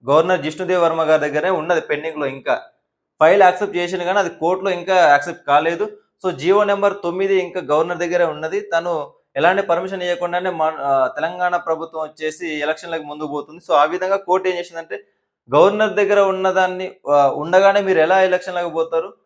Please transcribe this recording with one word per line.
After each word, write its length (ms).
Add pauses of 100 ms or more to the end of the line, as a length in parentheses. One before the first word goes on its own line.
గవర్నర్ 320
జిష్ణుదేవ్ 420
వర్మ 200
గారి 260
దగ్గరే 200
ఉన్నది 320
పెండింగ్లో. 440
ఇంకా 360 (580)
ఫైల్ 220
యాక్సెప్ట్ 360
చేసిండు 260
కానీ 160
అది 100
కోర్టులో 420
ఇంకా 240
యాక్సెప్ట్ 520
కాలేదు. 500 (280)
So 100
జీవో 280
నెంబర్ 300 (100)
తొమ్మిది 320
ఇంకా 260
గవర్నర్ 360
దగ్గరే 280
ఉన్నది. 340
తను 520 (240)
ఎలాంటి 260
పర్మిషన్ 420
ఇవ్వకుండానే 460
మా, 300
ఆ, 280
తెలంగాణ 480
ప్రభుత్వం 460
వచ్చేసి 600
ఎలక్షన్లకు 420
ముందుకు 240
పోతుంది. 420
So 40
ఆ 100
విధంగా 320
కోర్టు 340
ఏం 80
చేసిందంటే 460 (520)
గవర్నర్ 340
దగ్గర 300
ఉన్నదాన్ని, 720 (200)
ఆ, 200
ఉండగానే 500
మీరు 180
ఎలా 240
ఎలక్షన్లకు 460
పోతారు 440 (120)